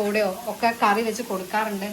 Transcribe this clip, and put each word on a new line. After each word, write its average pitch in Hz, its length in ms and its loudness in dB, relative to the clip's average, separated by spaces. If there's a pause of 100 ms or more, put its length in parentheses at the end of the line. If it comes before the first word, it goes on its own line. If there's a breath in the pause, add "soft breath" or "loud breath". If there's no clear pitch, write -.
കൂടെയോ 208 280 2 (220)
ഒക്കെ 233 180 2 (140)
കറി 214 240 6
വെച്ച് 220 240 -4
കൊടുക്കാറുണ്ട്. 202 600 -2